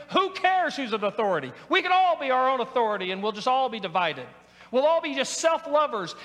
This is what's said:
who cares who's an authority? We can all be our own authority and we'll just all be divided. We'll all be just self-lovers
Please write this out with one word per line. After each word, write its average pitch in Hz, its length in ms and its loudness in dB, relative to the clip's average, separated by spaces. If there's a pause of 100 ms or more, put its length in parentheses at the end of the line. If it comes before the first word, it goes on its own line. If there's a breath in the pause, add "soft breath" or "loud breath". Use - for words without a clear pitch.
(120)
who 381 180 2
cares 370 480 0
who's 240 160 -4
an 208 100 -2
authority? 185 480 -2 (160 loud breath)
We 359 140 2
can 359 100 0
all 370 260 4
be 277 140 -2
our 254 180 2
own 262 120 0
authority 208 500 -2
and 190 100 -6
we'll 208 120 -2
just 208 140 -4
all 262 200 2
be 220 140 -6
divided. 160 460 -2 (440 loud breath)
We'll 254 140 2
all 330 160 4
be 294 140 -4
just - 240 -2
self-lovers 285 840 0